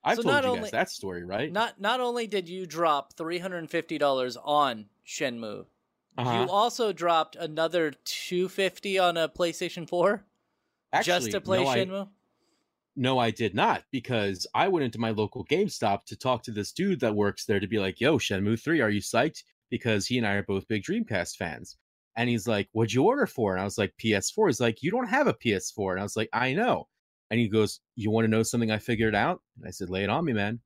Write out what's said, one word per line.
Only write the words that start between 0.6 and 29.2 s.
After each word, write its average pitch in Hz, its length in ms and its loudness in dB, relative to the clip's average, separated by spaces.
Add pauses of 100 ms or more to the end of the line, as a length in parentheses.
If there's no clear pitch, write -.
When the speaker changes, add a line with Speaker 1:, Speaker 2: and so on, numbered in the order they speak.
Speaker 1:
guys 208 80 -8
that 147 180 0
story, 90 340 -8
right? 107 280 -4
Speaker 2:
not, 214 280 -2
not 220 200 -2
only 240 280 -4
did 190 220 -4
you 185 160 -10
drop 156 500 0
three 165 220 -6
hundred 175 320 -8
fifty 160 280 -4
dollars 131 380 2
on 131 520 2 (180)
Shenmue, 113 600 -6 (520)
Speaker 1:
Uh-huh. 120 260 0
Speaker 2:
you 175 60 -2
also 220 420 2
dropped 165 440 0
another 160 560 0 (120)
two 185 460 -4
fifty 190 500 -2
on 175 180 4
a 160 120 2
PlayStation 170 580 -4
four 190 380 2 (800)
just 165 60 -2
Speaker 1:
Actually, 180 220 0
Speaker 2:
to 202 100 -2
play 185 220 2
Speaker 1:
no, 139 60 4
I, 123 80 2
Speaker 2:
Shenmue? 190 320 -2 (880)
Speaker 1:
no, 131 240 2
I 113 120 2
did 107 240 -2
not, 151 360 2
because 104 640 -2
I 151 140 4
went 170 180 2
into 113 140 -6
my 113 120 0
local 107 340 -2
GameStop 143 600 0
to 107 120 -14
talk 127 260 0
to 120 80 -10
this 104 220 -6
dude 101 280 -2
that 110 140 2
works 101 300 0
there 101 140 2
to 101 80 -4
be 107 120 0
like, 95 220 -2
"Yo, 139 160 4
Shenmue 104 440 0
three, 156 200 0
are 110 80 4
you 104 120 2
psyched?" 139 420 0 (260)
Because 113 380 0
he 123 100 0
and 113 100 0
I 101 60 0
are 101 100 0
both 98 240 -2
big 107 160 -2
Dreamcast 156 540 -2
fans. 80 400 -8 (400)
And 120 100 2
he's 120 200 0
like, 104 260 0
"What'd 110 180 0
you 127 120 2
order 254 240 2
for?" 101 260 0
And 92 80 -2
I - 40 -2
was 98 120 -6
like, 101 200 0
"P 113 180 2
S 98 160 0
four." 214 160 2
He's 131 120 0
like, 117 240 0
"You 160 80 0
don't 247 160 -2
have 254 200 2
a - 60 2
P 110 200 0
S 92 180 -2
four." 95 220 -4
And 92 80 -2
I - 20 -4
was 101 140 -6
like, 110 160 -2
"I 127 200 0
know." 175 340 0 (420)
And 113 100 2
he 117 80 4
goes, 104 320 2 (160)
"You 107 160 -2
wanna 113 160 4
know 110 160 4
something 117 280 0
I 107 80 0
figured 110 360 0
out?" 131 260 2 (160)